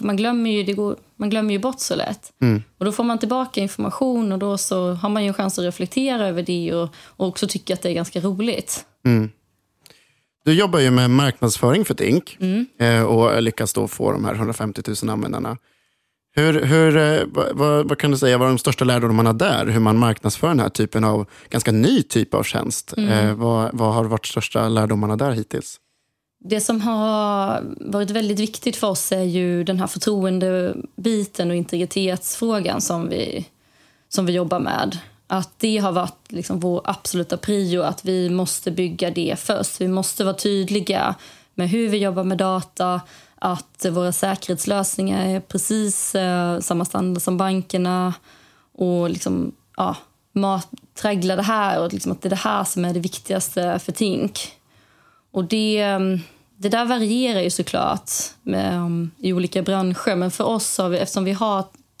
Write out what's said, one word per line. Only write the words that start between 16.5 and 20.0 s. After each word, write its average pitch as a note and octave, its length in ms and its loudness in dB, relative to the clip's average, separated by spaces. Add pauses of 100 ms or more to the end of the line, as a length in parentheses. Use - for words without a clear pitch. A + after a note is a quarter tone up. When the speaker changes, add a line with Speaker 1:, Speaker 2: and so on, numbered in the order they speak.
Speaker 2:
hur, D#3+ 320 6
eh, D#3 300 4
vad, - 300 -2
vad, D3 320 4
vad C#3+ 100 0
kan D3 120 2
du C#3 80 4
säga B2+ 200 6
var B2+ 80 4
de C3 120 4
största - 260 0
lärdomarna A#2 480 4
där? A#2 340 2
Hur A2 140 2
man A2 180 6
marknadsför A#2 500 2